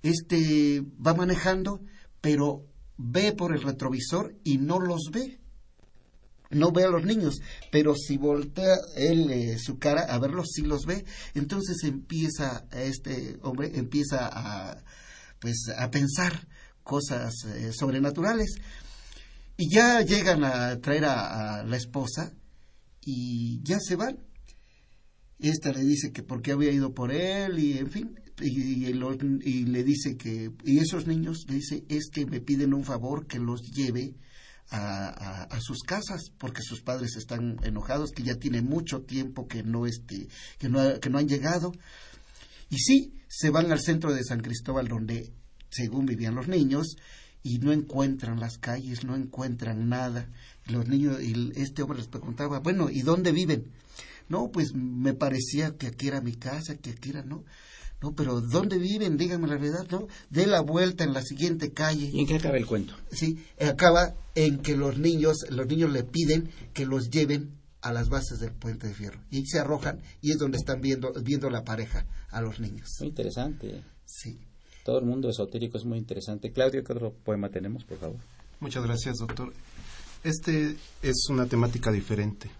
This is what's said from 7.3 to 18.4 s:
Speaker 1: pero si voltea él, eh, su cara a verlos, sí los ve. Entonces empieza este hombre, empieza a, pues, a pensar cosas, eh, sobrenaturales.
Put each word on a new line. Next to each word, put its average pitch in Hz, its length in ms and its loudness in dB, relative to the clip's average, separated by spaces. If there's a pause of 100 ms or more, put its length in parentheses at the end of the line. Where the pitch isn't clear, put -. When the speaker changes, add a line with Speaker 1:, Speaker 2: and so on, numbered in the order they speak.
Speaker 1:
pero 151 240 6
si 143 220 -2
voltea 143 600 4 (180)
él, 160 340 4
eh, 117 300 0
su - 180 -6
cara 147 240 4
a 127 160 0
verlos, 160 340 0
sí 151 100 -2
los 147 240 0
ve. 196 180 -2 (300)
Entonces 180 500 -2
empieza 143 880 -2
este 131 720 -6
hombre, 135 320 -4
empieza 139 540 0
a, 104 540 -8 (560)
pues, 117 300 -4 (100)
a 123 140 -2
pensar 151 560 2 (340)
cosas, 123 500 -2 (120)
eh, 113 280 -6
sobrenaturales. 143 840 2 (1000)